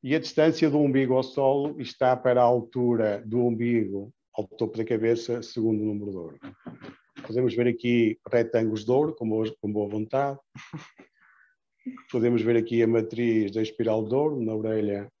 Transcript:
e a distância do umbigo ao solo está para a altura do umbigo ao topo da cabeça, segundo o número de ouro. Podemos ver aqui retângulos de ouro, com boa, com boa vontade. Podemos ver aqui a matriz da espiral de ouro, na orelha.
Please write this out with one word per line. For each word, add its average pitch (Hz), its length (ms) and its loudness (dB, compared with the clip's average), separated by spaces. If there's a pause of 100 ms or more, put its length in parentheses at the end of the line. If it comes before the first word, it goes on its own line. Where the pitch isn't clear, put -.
e 135 100 -2
a 160 60 2
distância 160 500 2
do 143 80 2
umbigo 135 360 4
ao 127 100 2
solo 139 560 0
está 127 380 0
para 123 240 4
a - 20 6
altura 120 800 2
do 110 140 -2
umbigo 113 760 0 (200)
ao 104 120 -4
topo - 320 -6
da 113 60 -2
cabeça, 117 580 0
segundo 110 420 -2
o - 20 -2
número 104 260 -4
de 95 60 -8
ouro. 78 220 -12 (880)
Podemos 117 300 0
ver 120 120 2
aqui 120 520 2 (100)
retângulos 113 540 0
de 110 80 -2
ouro, 151 240 2
com 113 140 -6
boa, 110 320 -2
com 104 100 -4
boa 104 160 -2
vontade. 131 500 -4 (1700)
Podemos 120 300 2
ver 117 160 4
aqui 117 260 2
a 113 40 4
matriz 113 640 0
da 107 100 -2
espiral 110 440 -2
de 110 80 -4
ouro, 143 300 0
na 110 100 -2
orelha. 107 560 -2 (100)